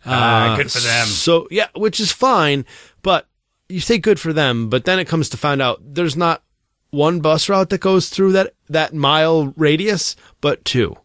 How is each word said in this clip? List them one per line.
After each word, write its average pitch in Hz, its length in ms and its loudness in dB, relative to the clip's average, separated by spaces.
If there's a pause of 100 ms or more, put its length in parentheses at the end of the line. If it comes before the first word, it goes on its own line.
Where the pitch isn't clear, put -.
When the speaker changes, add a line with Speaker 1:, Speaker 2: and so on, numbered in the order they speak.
Speaker 1:
Ah, 117 480 2
Speaker 2:
Uh, - 20 -2
Speaker 1:
good 139 160 -2
for 123 80 -2
them. 120 280 0
Speaker 2:
so, 165 420 0
yeah, 208 240 0
which 208 260 -2
is 202 120 -2
fine, 156 520 2 (380)
but 180 240 0 (420)
you 185 120 -6
say 233 180 0
good 190 220 2
for 160 120 -4
them, 123 380 0
but 127 160 0
then 185 120 2
it 175 80 -4
comes 160 240 -2
to - 60 -12
find 139 260 -2
out 123 200 -2
there's 147 340 -4
not 165 260 -2 (480)
one 156 300 0
bus 156 280 0
route 190 220 0
that 190 100 -2
goes 190 300 2
through 190 220 2
that, 190 220 0 (140)
that 156 260 -2
mile 156 640 2
radius, 160 600 0 (240)
but - 240 -2
two. 107 400 -2